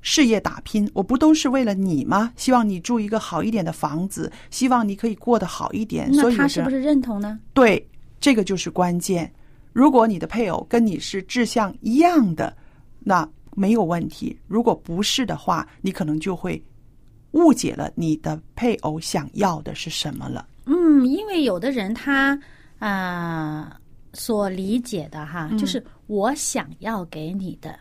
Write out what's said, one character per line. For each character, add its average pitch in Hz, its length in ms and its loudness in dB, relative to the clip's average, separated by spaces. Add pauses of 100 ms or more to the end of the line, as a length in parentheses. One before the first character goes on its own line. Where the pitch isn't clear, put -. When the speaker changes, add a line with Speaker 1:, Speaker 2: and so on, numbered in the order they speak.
Speaker 1:
事 - 240 2
业 220 160 4
打 - 240 -6
拼， 208 280 -2
我 196 80 -2
不 240 160 0
都 311 160 6
是 302 140 2
为 262 160 2
了 208 100 0
你 185 300 0
吗？ 214 320 0
希 - 160 0
望 240 160 4
你 185 140 -4
住 240 180 -2
一 208 80 -4
个 220 100 -2
好 170 240 -4
一 208 80 -2
点 214 140 -2
的 165 80 -4
房 160 380 -4
子， 165 200 -8 (220)
希 262 160 0
望 240 180 2
你 202 80 -2
可 233 140 -4
以 214 80 -2
过 233 240 0
得 180 80 -2
好 - 240 -6
一 214 140 -4
点， - 260 -4
Speaker 2:
那 - 100 6
Speaker 1:
所 233 80 6
以 240 40 4
我 214 40 2
Speaker 2:
他 277 120 4
是 - 120 -2
不 277 80 0
是 262 120 -2
认 285 200 2
同 220 200 -4
呢？ 214 180 -8 (140)
Speaker 1:
这 269 80 6
对， 214 280 4 (300)
这 277 160 6
个 208 80 2
就 185 140 -2
是 170 120 -6
关 175 300 0
键。 170 320 -4 (400)
如 277 200 6
果 226 160 6
你 202 100 -2
的 160 80 -4
配 214 220 -2
偶 - 220 -4
跟 233 160 4
你 190 120 0
是 - 260 -6
志 247 220 0
向 208 360 0
一 226 160 0
样 302 360 6
的， - 220 -4 (440)
那 180 280 2 (280)
没 196 160 2
有 226 120 4
问 170 240 -2
题。 - 400 -10
如 226 160 0
果 220 100 4
不 180 300 -4
是 247 220 0
的 185 100 -4
话， - 320 -4 (140)
你 190 100 -2
可 185 140 -6
能 151 120 -2
就 185 160 -4
会 165 300 -8 (680)
误 320 220 6
解 - 200 -2
了 - 200 -8
你 160 240 -2
的 156 220 -6 (160)
配 233 200 0
偶 156 220 -6
想 160 360 -6
要 175 300 -2
的 - 120 -12
是 - 140 -10
什 151 260 -6
么 - 140 -10
了。 - 180 -12 (180)
Speaker 2:
嗯， 302 400 6
因 370 220 0
为 349 160 0
有 185 160 0
的 247 120 -2
人 220 220 -2
他， 277 460 0 (400)
呃， 170 880 -4 (440)
所 208 340 -2
理 190 320 -2
解 180 320 -8
的 151 140 -12
哈， 170 260 -8
Speaker 1:
嗯。 220 60 0
Speaker 2:
就 208 100 0
是 247 160 -4 (240)
我 214 280 0
想 - 340 -6 (100)
要 208 260 -6
给 160 280 -10
你 190 260 -8
的 160 220 -16